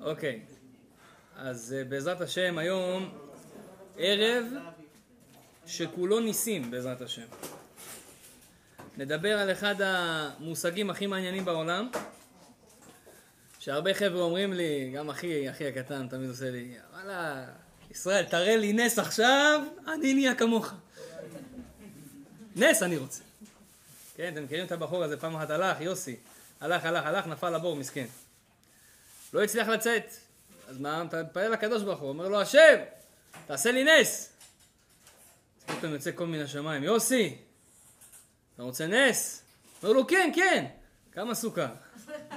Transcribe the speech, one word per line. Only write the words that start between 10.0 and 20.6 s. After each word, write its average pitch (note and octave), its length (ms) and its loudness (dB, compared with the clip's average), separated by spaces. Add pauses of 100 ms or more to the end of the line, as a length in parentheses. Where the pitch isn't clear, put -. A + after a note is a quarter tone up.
הכי G3+ 180 -4
מעניינים F#3 380 -2
בעולם, F3 440 -2 (1800)
שהרבה D#3 260 2
חבר'ה F3+ 280 0
אומרים F#3 320 0
לי, D3 420 -2
גם D3+ 140 -6
אחי, C#3+ 400 -4
אחי C#3+ 180 -6
הקטן C3 400 -6
תמיד C3 220 -8
עושה B2+ 220 -6
לי, B2 260 -10 (160)
"וואלה, E3+ 520 -8 (460)
ישראל, F#3 340 2
תראה F3+ 320 4
לי G#3 160 2
נס A#3 260 4
עכשיו, C#4 600 6 (320)
אני C4+ 200 2
נהיה C4+ 220 4
כמוך." A3+ 380 2 (1800)